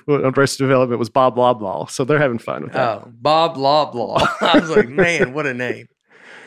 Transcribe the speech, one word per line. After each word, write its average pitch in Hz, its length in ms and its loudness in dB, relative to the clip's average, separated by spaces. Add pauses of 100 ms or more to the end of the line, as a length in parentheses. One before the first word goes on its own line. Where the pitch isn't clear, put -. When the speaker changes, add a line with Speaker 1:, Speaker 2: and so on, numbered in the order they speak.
Speaker 1:
on 143 160 2
Arrested 135 400 2
Development 127 340 2
was 113 120 -4
Bob 127 260 2
Loblaw, 107 540 0
so - 140 -4
they're 143 140 2
having 131 200 0
fun - 260 -8
with 135 80 -14
that. 120 260 -2
Speaker 2:
Oh, 120 220 -20
Bob 156 360 0
Loblaw. 135 760 0
<laughs> - 60 -12
I - 180 4
was 160 120 0
like, 214 180 2
"Man, 147 440 0
what 147 140 -4
a 131 80 -4
name." 120 340 -8 (580)